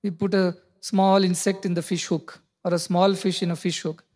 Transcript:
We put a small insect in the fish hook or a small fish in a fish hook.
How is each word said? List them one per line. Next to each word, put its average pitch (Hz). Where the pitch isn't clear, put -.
We 208
put 185
a 180
small 196
insect 190
in 180
the 170
fish 175
hook -
or 175
a 175
small 185
fish 190
in 175
a 170
fish 170
hook. 160